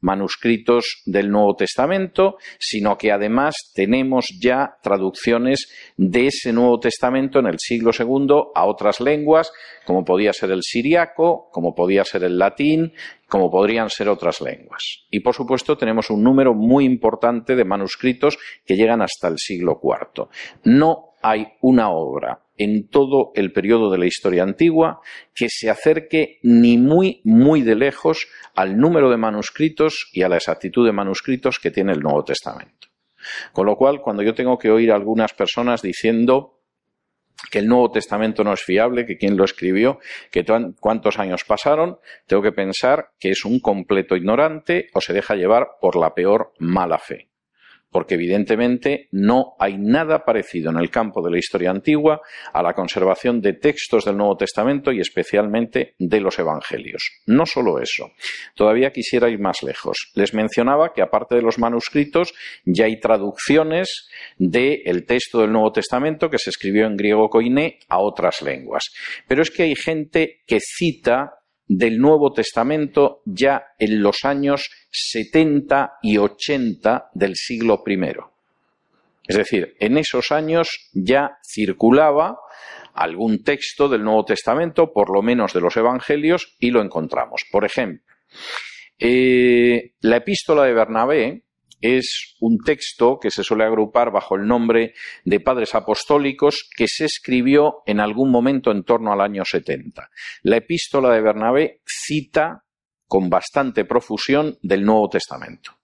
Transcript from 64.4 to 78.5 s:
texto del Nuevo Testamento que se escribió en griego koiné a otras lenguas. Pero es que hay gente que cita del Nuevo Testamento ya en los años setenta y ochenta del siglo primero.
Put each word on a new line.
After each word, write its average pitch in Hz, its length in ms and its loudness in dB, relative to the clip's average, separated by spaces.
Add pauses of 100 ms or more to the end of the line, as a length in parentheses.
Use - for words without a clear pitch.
texto 120 340 -2
del 110 140 2
Nuevo 110 180 2
Testamento 151 580 -2
que - 100 -2
se - 100 -6
escribió 101 380 0
en 104 100 -4
griego 107 320 2
koiné 127 580 0
a 90 120 0
otras 98 420 -2
lenguas. 65 500 -8 (380)
Pero 131 120 2
es 160 80 0
que - 140 -2
hay 156 120 0
gente 160 720 -4
que - 140 0
cita 139 760 -4 (340)
del 113 300 0
Nuevo 147 320 4
Testamento 143 920 -2
ya 127 520 -2
en 107 240 0
los 101 220 2
años 139 460 -2 (200)
setenta 143 1120 -2
y 107 160 0
ochenta 117 960 -2
del 95 220 -2
siglo 113 480 -2
primero. 92 480 -4 (960)